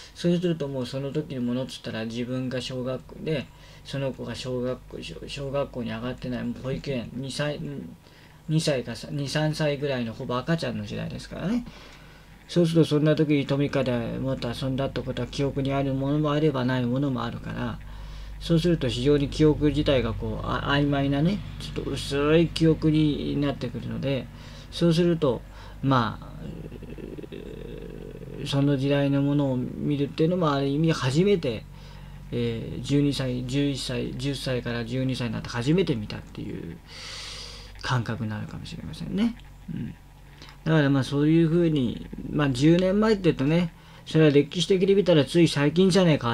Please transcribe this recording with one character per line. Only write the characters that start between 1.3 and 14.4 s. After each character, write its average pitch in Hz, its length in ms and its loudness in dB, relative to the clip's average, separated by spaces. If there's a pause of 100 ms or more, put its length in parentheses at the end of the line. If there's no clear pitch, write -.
の 123 80 -4
も 120 100 0
の 127 80 -2
っ 127 60 -6
つ - 100 -12
っ - 60 -18
た 120 80 -8
ら、 110 140 -4
自 117 200 -4
分 127 240 -4
が 127 100 -4
小 127 240 -6
学 131 220 -6
校 - 140 -18
で、 156 260 -4 (400)
そ 139 140 -6
の 135 120 -2
子 123 140 -10
が 117 80 -8
小 123 300 -4
学 127 240 -6
校、 - 160 -14
小、 - 120 -12 (120)
小 139 240 -8
学 139 180 -2
校 123 140 -8
に 113 80 -6
上 113 100 -6
が 123 80 -6
っ 123 60 -6
て 131 160 -10
な 120 80 -4
い、 113 40 -6
も 117 160 -4
う - 40 -12
保 131 80 -4
育 143 180 -6
園、 120 240 -4
二 131 180 -8
歳、 147 280 -4 (920)
二 156 100 2
歳 139 240 0
か 117 120 -8
さ、 - 160 -12
二、 143 180 -4
三 156 240 0
歳 147 240 0
ぐ 143 100 -2
ら 131 120 -2
い 120 60 -2
の 110 100 -6
ほ 135 100 -8
ぼ 123 100 -2
赤 165 220 0
ち 147 80 -4
ゃ 120 60 -2
ん 110 80 -4
の 107 80 -6
時 113 100 -8
代 110 100 -6
で 123 120 -10
す - 100 -14
か - 60 -12
ら - 120 -4
ね。 233 180 0 (840)
そ 175 160 4
う - 20 4
す 165 80 2
る 165 80 8
と 143 80 4
そ 147 100 4
ん 143 40 2
な 156 120 6
時 151 180 2
に 139 120 2
ト 139 140 0
ミ 143 100 2
カ 135 140 0
で 123 80 0
も 120 420 -2
っ 127 60 -4
と 127 100 -4